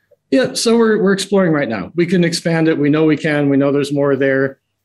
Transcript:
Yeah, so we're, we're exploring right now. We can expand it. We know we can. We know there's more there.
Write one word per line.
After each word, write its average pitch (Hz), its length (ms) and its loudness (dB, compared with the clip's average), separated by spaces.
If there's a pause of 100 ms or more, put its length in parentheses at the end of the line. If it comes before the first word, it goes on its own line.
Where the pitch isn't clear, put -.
(320)
Yeah, 262 220 0
so 233 220 0
we're, 220 280 2
we're 190 100 2
exploring 190 380 0
right 143 180 -2
now. 95 240 -8
We 170 140 0
can 175 160 2
expand 165 440 -2
it. 156 120 0
We 147 100 0
know 156 160 2
we 156 100 2
can. 147 340 -2
We 139 80 2
know 139 140 0
there's 143 220 -2
more 139 220 0
there. 135 440 -2 (260)